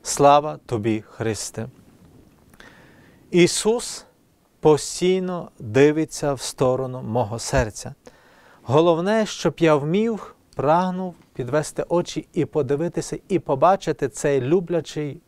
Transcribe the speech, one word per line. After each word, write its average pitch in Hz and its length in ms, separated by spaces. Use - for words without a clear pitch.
Слава 147 640
тобі, 107 340
Христе. 110 680
Ісус 208 760
постійно 180 1000
дивиться 143 760
в 123 60
сторону 127 640
мого 117 360
серця. 127 560
Головне, 175 640
щоб - 320
я 160 160
вмів, 190 600
прагнув 180 600
підвести 147 560
очі - 440
і 151 120
подивитися, 147 720
і 180 100
побачити 151 680
цей 143 320
люблячий 160 880